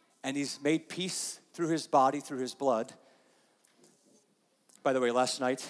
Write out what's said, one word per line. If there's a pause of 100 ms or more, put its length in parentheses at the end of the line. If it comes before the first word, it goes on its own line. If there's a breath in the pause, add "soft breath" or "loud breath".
(240 soft breath)
and
he's
made
peace (140)
through
his
body,
through
his
blood. (1900 soft breath)
By
the
way,
last
night,